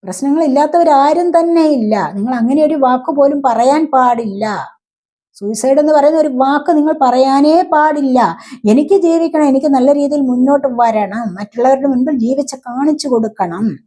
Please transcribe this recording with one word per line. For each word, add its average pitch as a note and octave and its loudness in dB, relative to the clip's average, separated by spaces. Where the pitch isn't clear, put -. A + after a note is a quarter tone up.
പ്രശ്നങ്ങളില്ലാത്തവരാരും D4+ 0
തന്നെ E4+ 2
ഇല്ല. G#3+ 0
നിങ്ങൾ G#3 -4
അങ്ങനെ B3+ 0
ഒരു D4+ 0
വാക്ക് B3+ 0
പോലും C#4+ 0
പറയാൻ C4 2
പാടില്ല. A3+ -2
സൂയിസൈഡ് A3+ -2
എന്ന് D4+ 2
പറയുന്ന D4+ 2
ഒരു D4+ 2
വാക്ക് C#4 0
നിങ്ങൾ D4+ 0
പറയാനേ C4+ 2
പാടില്ല. D4 0
എനിക്ക് D4 2
ജീവിക്കണം, E4 0
എനിക്ക് C4+ 0
നല്ല C4+ 2
രീതിയിൽ C#4+ 0
മുന്നോട്ട് C4+ 0
വരണം, A3 -2
മറ്റുള്ളവരുടെ B3+ -2
മുൻപിൽ C4 -2
ജീവിച്ച് C4+ -4
കാണിച്ചു C#4 -4
കൊടുക്കണം. G#3+ -4